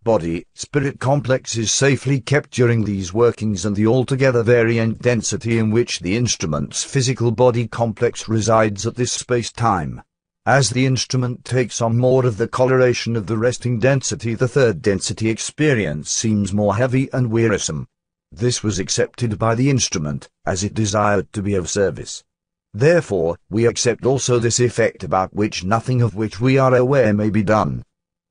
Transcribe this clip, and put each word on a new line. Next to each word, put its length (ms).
body, 520
spirit 440
complex 600
is 120
safely 480
kept 340
during 320
these 280
workings 540
and 100
the 100
altogether 560
variant 600
density 560
in 120
which 300
the 160
instrument's 640
physical 480
body 380
complex 640
resides 560
at 80
this 180
space-time. 880
As 240
the 160
instrument 580
takes 380
on 160
more 260
of 140
the 100
coloration 640
of 120
the 100
resting 420
density, 560
the 140
third 320
density 480
experience 800
seems 440
more 220
heavy 360
and 180
wearisome. 560
This 280
was 200
accepted 580
by 160
the 160
instrument, 580
as 200
it 100
desired 580
to 80
be 140
of 160
service. 540
Therefore, 640
we 180
accept 380
also 360
this 180
effect 460
about 280
which 300
nothing 400
of 140
which 240
we 180
are 160
aware 400
may 160
be 140
done. 400